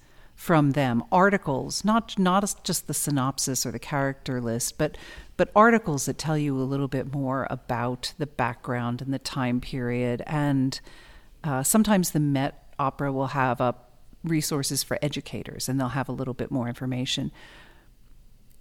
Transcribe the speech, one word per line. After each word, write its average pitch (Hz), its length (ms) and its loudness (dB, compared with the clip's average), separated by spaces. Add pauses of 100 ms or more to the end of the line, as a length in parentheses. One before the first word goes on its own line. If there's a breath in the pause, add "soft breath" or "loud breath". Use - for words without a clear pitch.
(360 soft breath)
from 147 360 4
them. 131 400 2
Articles, 185 720 2
not, 220 340 0
not 190 260 4
as-, 190 100 -4 (100)
just - 240 -4
the 151 60 -4
synopsis 135 720 0
or 120 60 -4
the 117 80 -6
character 135 600 -2
list, 117 380 -2
but, 151 200 0 (380 loud breath)
but 175 200 2
articles 214 500 6
that 131 120 -4
tell 156 200 -2
you 147 180 0
a 131 80 0
little 139 240 -2
bit 131 240 -4
more 135 380 -2
about 123 720 -4
the 143 80 -2
background 123 760 -4
and 135 120 -4
the 131 60 -4
time 123 400 -2
period. 123 680 -2
And, 139 520 2 (640 soft breath)
uh, 139 200 -2
sometimes 208 480 4
the 160 100 2
Met 139 560 0
Opera 139 340 -2
will 135 160 0
have 127 320 0
up 123 280 0 (380)
resources 151 580 0
for - 180 -4
educators, - 680 -6
and 135 100 0
they'll 127 100 0
have 131 200 -4
a 127 40 -6
little 127 200 -4
bit - 180 -6
more 120 160 -2
information. 127 640 -4 (1300 loud breath)